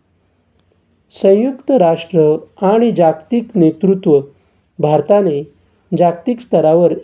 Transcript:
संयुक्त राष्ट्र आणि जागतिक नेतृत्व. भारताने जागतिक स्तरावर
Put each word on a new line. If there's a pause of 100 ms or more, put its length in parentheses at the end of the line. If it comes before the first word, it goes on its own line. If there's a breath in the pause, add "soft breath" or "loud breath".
(1200)
संयुक्त
राष्ट्र (240)
आणि
जागतिक
नेतृत्व. (580 soft breath)
भारताने (460)
जागतिक
स्तरावर (100)